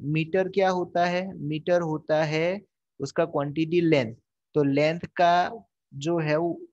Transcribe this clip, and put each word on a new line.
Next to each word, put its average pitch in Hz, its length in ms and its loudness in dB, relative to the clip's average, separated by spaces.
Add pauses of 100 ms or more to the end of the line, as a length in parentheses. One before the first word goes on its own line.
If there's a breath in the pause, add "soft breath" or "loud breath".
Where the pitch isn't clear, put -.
meter 160 460 0
क्या 190 220 2
होता 175 340 0
है? 180 200 -2 (120)
Meter 156 460 0
होता 156 420 0
है 165 360 -2 (380)
उसका 143 280 -2
quantity 160 540 -2
length, 143 320 2 (420)
तो 151 80 4
length 147 360 2 (160)
का 175 500 2 (260)
जो 156 280 -2
है 151 180 0
वो, 170 220 -2 (140)